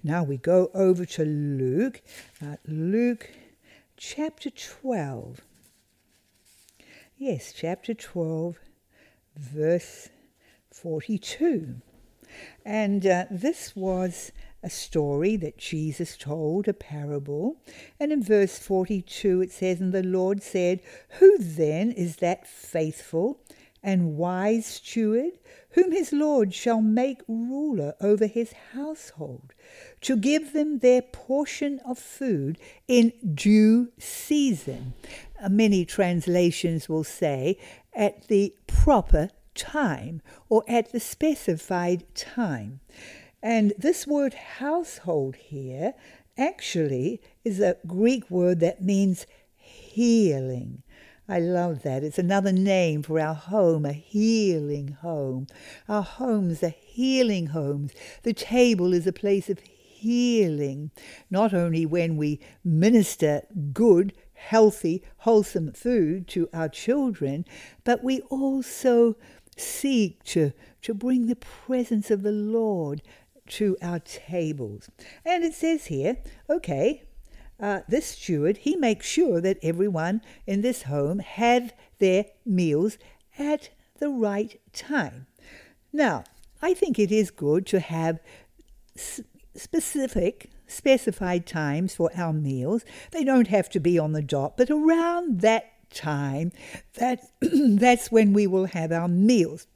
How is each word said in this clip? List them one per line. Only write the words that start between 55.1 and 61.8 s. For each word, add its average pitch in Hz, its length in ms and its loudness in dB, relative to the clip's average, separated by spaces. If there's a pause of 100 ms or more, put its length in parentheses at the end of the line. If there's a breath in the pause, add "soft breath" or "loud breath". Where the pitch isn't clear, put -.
Our 208 140 -2
homes 202 580 -2
are 165 160 -2
healing 240 680 0
homes. 143 460 -4 (280 loud breath)
The 233 120 -2
table 220 600 2
is 175 140 0
a 175 60 -2
place 196 360 -2
of 196 100 -4
healing, 180 1300 -2 (400 loud breath)
not 196 200 2
only 165 340 0